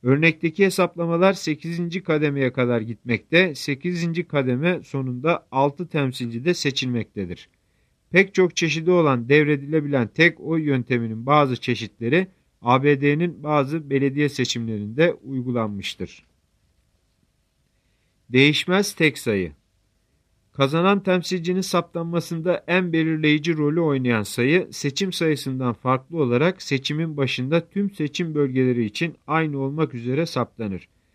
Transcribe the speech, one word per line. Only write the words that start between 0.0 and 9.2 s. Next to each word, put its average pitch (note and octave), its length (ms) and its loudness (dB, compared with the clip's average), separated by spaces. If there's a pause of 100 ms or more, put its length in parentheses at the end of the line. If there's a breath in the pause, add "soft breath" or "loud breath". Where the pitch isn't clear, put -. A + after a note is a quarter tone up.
Örnekteki D#3+ 600 2
hesaplamalar F3 680 2
sekizinci E3+ 680 -6
kademeye C#3+ 500 0
kadar A#2+ 280 0
gitmekte. B2 720 0
Sekizinci E3 760 -4
kademe C#3+ 540 0
sonunda C3+ 720 -4
altı C#3+ 360 0
temsilci B2 560 -4
de F3 100 2
seçilmektedir. A#2+ 960 -4 (640)
Pek F#3+ 240 2
çok F#3 220 2
çeşidi E3 340 -2
olan C#3 380 2